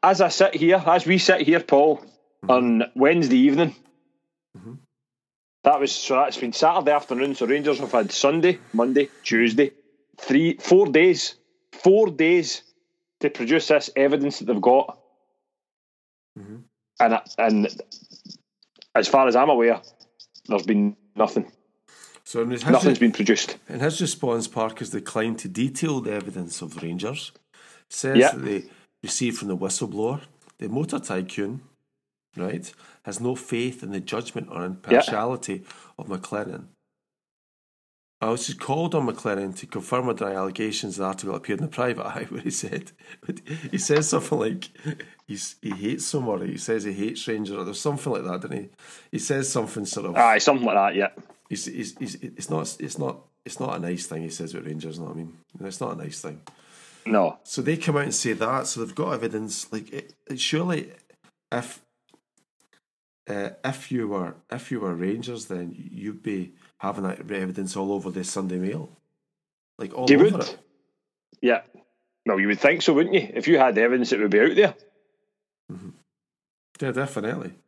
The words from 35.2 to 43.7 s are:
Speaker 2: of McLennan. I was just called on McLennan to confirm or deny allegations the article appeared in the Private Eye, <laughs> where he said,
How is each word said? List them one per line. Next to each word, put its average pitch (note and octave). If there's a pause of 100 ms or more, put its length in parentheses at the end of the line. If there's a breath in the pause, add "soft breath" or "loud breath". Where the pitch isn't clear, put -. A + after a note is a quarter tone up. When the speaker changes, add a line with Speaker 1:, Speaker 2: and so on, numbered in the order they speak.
Speaker 2:
of -
McLennan. F#2 (1500)
I A2
was A#2
just -
called D#3+
on C#3
McLennan G2
to -
confirm B2
or A#2
deny G2
allegations G2
the G2
article F#2+
appeared G#2
in D#3
the D#3
Private B2
Eye, -
<laughs> -
where -
he -
said, - (800 loud breath)